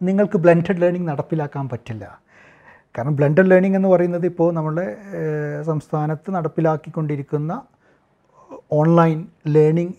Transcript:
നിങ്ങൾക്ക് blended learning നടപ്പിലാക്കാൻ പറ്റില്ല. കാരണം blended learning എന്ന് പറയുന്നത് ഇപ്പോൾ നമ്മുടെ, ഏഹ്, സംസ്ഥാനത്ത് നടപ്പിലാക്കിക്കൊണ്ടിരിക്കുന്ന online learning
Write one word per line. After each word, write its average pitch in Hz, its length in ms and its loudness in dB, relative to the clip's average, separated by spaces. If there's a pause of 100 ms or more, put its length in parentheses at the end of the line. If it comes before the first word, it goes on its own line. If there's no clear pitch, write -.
നിങ്ങൾക്ക് 196 360 0
blended 170 440 4
learning 175 260 0
നടപ്പിലാക്കാൻ 143 600 -6
പറ്റില്ല. 110 520 -12 (800)
കാരണം 135 180 -4
blended 151 340 4
learning 190 260 4
എന്ന് 190 120 2
പറയുന്നത് 175 380 2
ഇപ്പോൾ 170 260 0
നമ്മുടെ, 160 300 -4
ഏഹ്, 160 800 -8
സംസ്ഥാനത്ത് 151 680 -6
നടപ്പിലാക്കിക്കൊണ്ടിരിക്കുന്ന 156 1300 -4 (1080)
online 165 560 4 (180)
learning 156 520 2